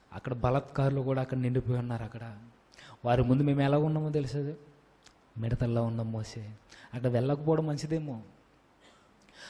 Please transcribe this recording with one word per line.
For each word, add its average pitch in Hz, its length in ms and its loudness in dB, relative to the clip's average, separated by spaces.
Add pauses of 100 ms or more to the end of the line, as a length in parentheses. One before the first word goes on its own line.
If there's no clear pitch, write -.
(120)
అక్కడ 123 200 -6
బలత్కారులు 135 680 0
కూడా 131 200 0
అక్కడ 131 180 -4
నిండిపోయి 123 400 0
ఉన్నారు. 120 240 -4
అక్కడ 113 180 -12 (840)
వారి 123 180 6
ముందు 127 200 4
మేము 143 180 4
ఎలా 139 180 4
ఉన్నామో 156 320 2
తెలుసా? 143 420 -2 (840)
మిడతల్లా 117 440 0
ఉన్నాం 113 300 -2
మోసే." 110 380 -8 (440)
అక్కడ 123 160 -2
వెళ్ళకపోవడం 147 560 2
మంచిదేమో. 151 540 -4 (1300)